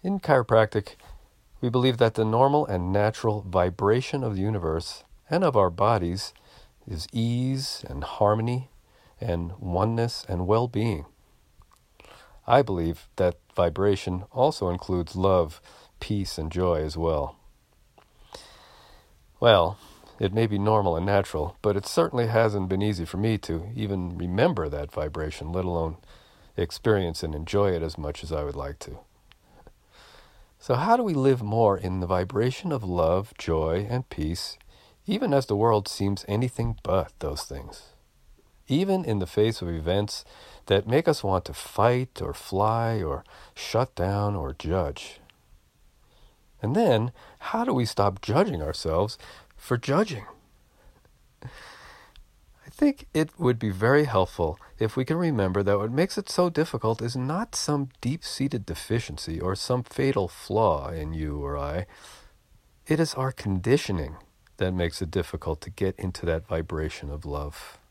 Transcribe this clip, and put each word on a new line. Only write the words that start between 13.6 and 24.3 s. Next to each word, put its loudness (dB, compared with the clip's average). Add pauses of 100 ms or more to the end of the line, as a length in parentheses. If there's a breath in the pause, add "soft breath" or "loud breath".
also 2
includes -4
love, 2 (380 loud breath)
peace, -4
and -6
joy 2
as -6
well. -2 (2000 loud breath)
Well, 6 (420 loud breath)
it 0
may 2
be 0
normal 4
and 0
natural, 0
but 2
it -4
certainly 0
hasn't 2
been 0
easy -2
for -8
me 0
to -6
even -4
remember 2